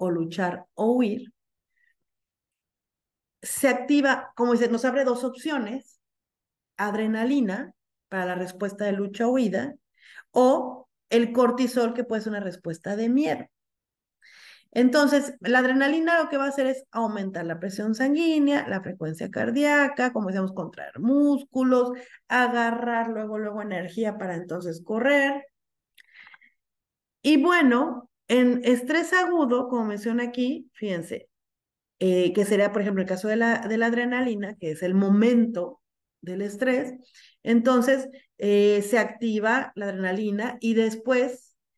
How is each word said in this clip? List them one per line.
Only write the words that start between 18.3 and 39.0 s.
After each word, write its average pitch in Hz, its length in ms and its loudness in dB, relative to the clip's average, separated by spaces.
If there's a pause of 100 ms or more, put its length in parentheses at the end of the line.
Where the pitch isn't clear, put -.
la 190 160 -4
frecuencia 175 480 -8
cardíaca, 269 840 0
como 208 140 -2
decíamos, 190 240 -4
contraer 139 480 -12
músculos, 254 920 2 (360)
agarrar 233 800 0
luego, 214 300 -6
luego 208 220 -6
energía 208 560 -6
para 185 200 -6
entonces 175 460 -8
correr. 277 640 0 (1800)
Y 294 220 4
bueno, 320 680 2 (180)
en 247 380 2
estrés 254 480 2
agudo, 311 560 2
como 240 160 -2
menciona 226 400 -4
aquí, 247 480 -4
fíjense, 175 560 -8 (720)
eh, 180 340 2
que 202 140 2
sería, 202 260 2
por 214 80 0
ejemplo, 196 220 0
el 185 60 -4
caso 185 200 -4
de 220 80 0
la, 233 320 2
de 220 80 -2
la 226 100 2
adrenalina, 233 680 -2
que 165 160 -6
es 156 120 -6
el 185 120 0
momento 202 880 2 (380)
del 185 220 -8
estrés, 254 520 -2 (500)
entonces, 254 640 4 (280)
eh, 208 460 4
se 214 160 2
activa 220 800 -2